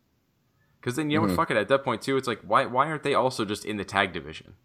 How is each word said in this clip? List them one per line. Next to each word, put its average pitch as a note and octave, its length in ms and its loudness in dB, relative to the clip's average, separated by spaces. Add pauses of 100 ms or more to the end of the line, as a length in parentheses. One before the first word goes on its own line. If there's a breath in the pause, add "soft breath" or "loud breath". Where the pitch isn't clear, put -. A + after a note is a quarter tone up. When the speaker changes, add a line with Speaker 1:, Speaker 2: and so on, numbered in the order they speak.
(840)
Speaker 1:
'Cause B2 140 -4
then, D3+ 140 -2
you D3+ 80 2
know - 40 2
what, G2+ 60 2
Speaker 2:
Mm-hmm. F2+ 80 2
Speaker 1:
fuck E3 160 2
it, B2 40 2
at G#2 120 0
that C3+ 160 2
point, A2+ 180 -2
too, C3+ 140 0
it's C3 100 -2
like, A2+ 140 -2
why, A#2 260 2
why B2+ 220 0
aren't D#3 160 -6
they C#3 100 2
also A#2+ 300 2
just G2+ 200 -4
in G#2+ 120 -6
the G2 80 -4
tag G2 280 0
division? D#2 420 -12 (100)